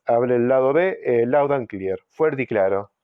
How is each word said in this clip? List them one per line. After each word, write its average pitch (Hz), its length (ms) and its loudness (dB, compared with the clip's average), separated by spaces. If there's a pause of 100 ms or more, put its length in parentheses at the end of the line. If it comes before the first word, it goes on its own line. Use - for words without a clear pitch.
abre 120 300 2
el 120 120 2
lado 131 260 2
B, 185 280 0
eh, 120 240 0
Loud 143 280 0
and 127 140 -4
Clear, 95 320 -6 (100)
fuerte 151 320 -2
y 120 40 -4
claro, 98 460 -2 (120)